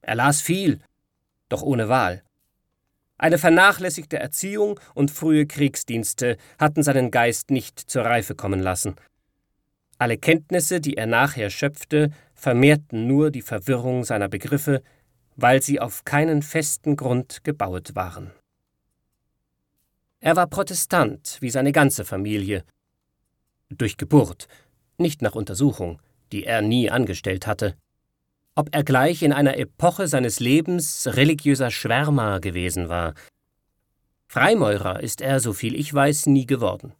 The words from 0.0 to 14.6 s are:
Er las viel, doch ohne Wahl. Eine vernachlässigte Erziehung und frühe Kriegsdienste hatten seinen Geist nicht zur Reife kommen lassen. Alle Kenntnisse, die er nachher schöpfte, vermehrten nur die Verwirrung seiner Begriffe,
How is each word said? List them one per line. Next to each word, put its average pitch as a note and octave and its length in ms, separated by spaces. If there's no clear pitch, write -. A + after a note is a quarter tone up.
Er - 140
las C#3 260
viel, E3+ 380
doch - 120
ohne A2+ 280
Wahl. F#2+ 320
Eine D#3+ 200
vernachlässigte F3 800
Erziehung G3+ 640
und C#3+ 180
frühe D3+ 340
Kriegsdienste B2 920
hatten D3+ 240
seinen C3 300
Geist A#2+ 400
nicht - 260
zur - 260
Reife A2+ 300
kommen G2 240
lassen. F#2 380
Alle B2 200
Kenntnisse, F3 600
die D3 160
er A2 100
nachher A#2 420
schöpfte, D3 640
vermehrten C3 720
nur C#3+ 240
die C3+ 120
Verwirrung B2 600
seiner G#2 260
Begriffe, C3+ 540